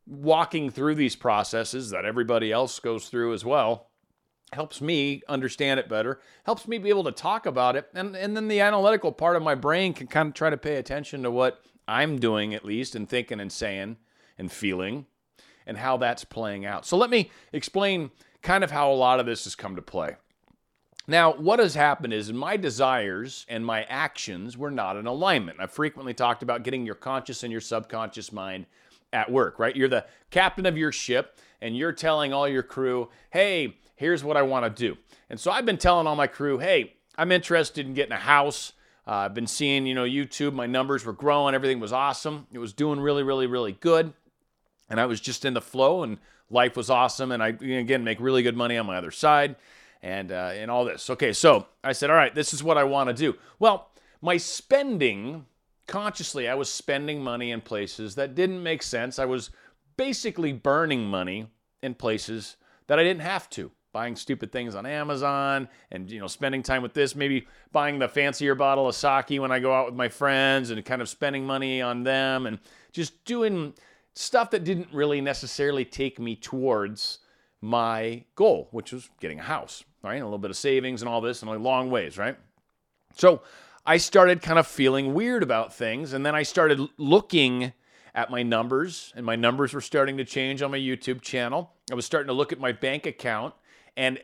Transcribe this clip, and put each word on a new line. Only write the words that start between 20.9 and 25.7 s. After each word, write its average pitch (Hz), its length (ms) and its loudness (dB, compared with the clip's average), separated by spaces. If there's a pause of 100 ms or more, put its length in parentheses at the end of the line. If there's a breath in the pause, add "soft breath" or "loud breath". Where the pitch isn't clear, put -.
Now, 160 240 6
what 165 280 2
has 175 160 6
happened 147 360 2
is 107 220 -4
my 160 240 -4
desires 127 920 -2
and 117 180 -8
my 110 180 -2
actions 120 720 -8
were 143 120 -8
not 101 280 -4
in 110 100 -8
alignment. 123 540 -2
I've 95 100 -8